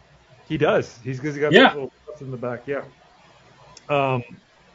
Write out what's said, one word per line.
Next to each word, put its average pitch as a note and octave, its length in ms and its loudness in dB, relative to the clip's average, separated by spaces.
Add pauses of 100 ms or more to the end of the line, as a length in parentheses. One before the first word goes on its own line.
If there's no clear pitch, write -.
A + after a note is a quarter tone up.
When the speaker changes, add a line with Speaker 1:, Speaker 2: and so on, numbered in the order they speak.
(480)
Speaker 1:
He D#3 100 -6
does. D#3 440 0
He's, C3 180 -10
he's C#3+ 180 -8
got D3 140 0
Speaker 2:
Yeah. A#3 200 8
Speaker 1:
little C#3 200 -10 (120)
stuff - 180 -20
in C3+ 80 -12
the B2+ 60 -10
back. A#2+ 300 -8
Yeah. C3+ 160 -6 (1080)
Um, C3+ 340 0 (520)